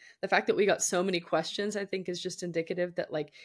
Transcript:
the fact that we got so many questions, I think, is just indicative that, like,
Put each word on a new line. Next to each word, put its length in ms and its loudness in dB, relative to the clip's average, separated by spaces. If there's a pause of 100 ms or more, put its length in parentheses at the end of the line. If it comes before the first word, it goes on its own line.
(220)
the 60 -2
fact 200 4
that 80 4
we 100 4
got 160 4
so 220 2
many 160 0
questions, 560 -2
I 100 -4
think, 240 -6
is 100 -6
just 220 -8
indicative 540 -2
that, 180 -4
like, 200 -4 (120)